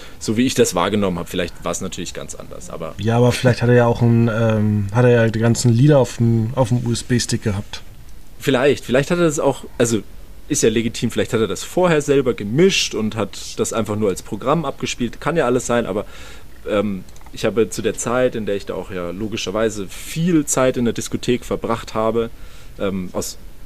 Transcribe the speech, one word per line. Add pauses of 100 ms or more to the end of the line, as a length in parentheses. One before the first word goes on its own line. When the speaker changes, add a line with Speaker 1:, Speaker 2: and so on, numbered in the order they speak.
(180)
Speaker 1:
so
wie
ich
das
wahrgenommen
hab,
vielleicht (100)
war's
natürlich
ganz
anders,
aber
Speaker 2:
Ja,
aber
vielleicht
hat
er
ja
auch
ein,
ähm,
hat
er
ja
die
ganzen
Lieder
auf
dem,
auf
dem
U-S-B-Stick
gehabt. (580)
Speaker 1:
Vielleicht,
vielleicht
hat
er
das
auch, (140)
also (480)
ist
ja
legitim,
vielleicht
hat
er
das
vorher
selber
gemischt
und
hat
das
einfach
nur
als
Programm
abgespielt,
kann
ja
alles
sein,
aber, (640)
ähm, (280)
ich
habe
zu
der
Zeit,
in
der
ich
da
auch
ja
logischerweise
viel
Zeit
in
der
Diskothek
verbracht
habe, (500)
ähm,
aus (280)